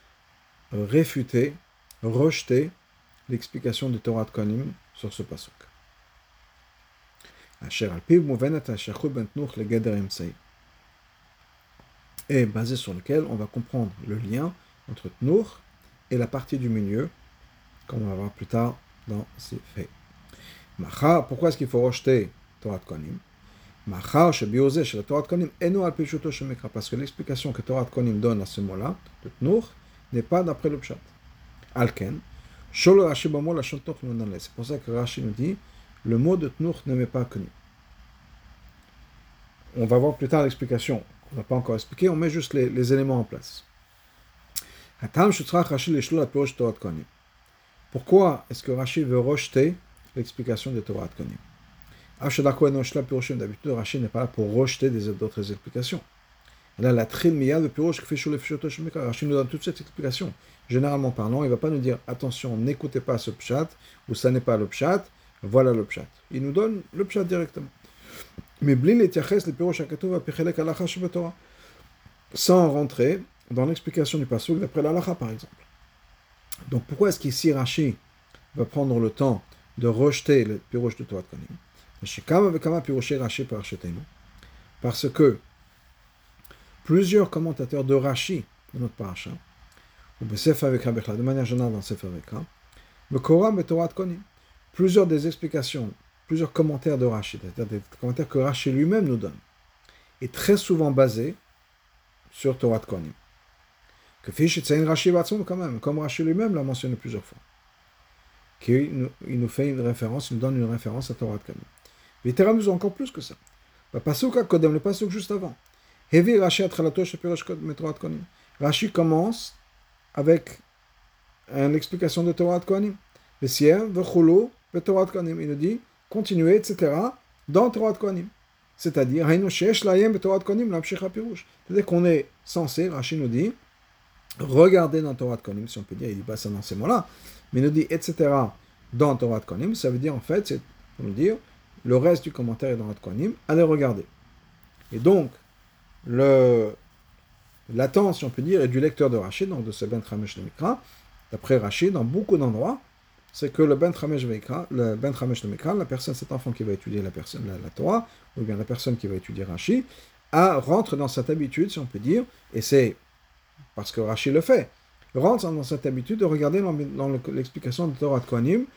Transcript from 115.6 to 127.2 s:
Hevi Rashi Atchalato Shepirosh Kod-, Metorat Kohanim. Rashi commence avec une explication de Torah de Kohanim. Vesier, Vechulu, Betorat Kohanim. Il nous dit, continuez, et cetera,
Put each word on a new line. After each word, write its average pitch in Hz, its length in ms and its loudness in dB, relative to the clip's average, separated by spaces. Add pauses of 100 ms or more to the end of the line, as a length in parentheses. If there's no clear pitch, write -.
Hevi 180 260 8
Rashi 185 260 4
Atchalato 175 400 0
Shepirosh 170 400 -6
Kod-, 165 180 -10
Metorat 156 320 -6
Kohanim. 160 280 -8 (400)
Rashi 151 300 0
commence 170 600 2 (600)
avec 156 460 2 (920)
une 139 220 2
explication 170 480 -2
de 175 80 2
Torah 175 280 2
de 175 60 -6
Kohanim. 196 300 0 (460)
Vesier, 151 380 6 (100)
Vechulu, 180 580 6 (260)
Betorat 190 340 2
Kohanim. 165 340 -4
Il 151 80 -4
nous 147 60 -2
dit, 185 240 -2 (300)
continuez, 190 460 4
et 214 80 2
cetera, 180 540 0 (300)